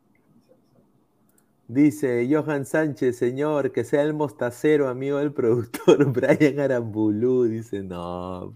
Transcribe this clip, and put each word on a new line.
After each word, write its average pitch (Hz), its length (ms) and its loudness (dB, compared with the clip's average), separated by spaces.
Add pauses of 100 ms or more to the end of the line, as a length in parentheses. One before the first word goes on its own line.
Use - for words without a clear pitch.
(1700)
Dice 127 640 2
Johan 147 360 0
Sánchez, 143 520 -2
señor, 135 540 -2
que 120 120 -2
sea 143 180 0
el 151 140 -2
mostacero, 147 720 0
amigo 135 320 -4
del 147 140 -2
productor 123 720 2
<laughs> 131 80 0
Brian 135 460 2
Arambulú. 120 840 0
Dice, 113 400 -4
no, 90 720 -10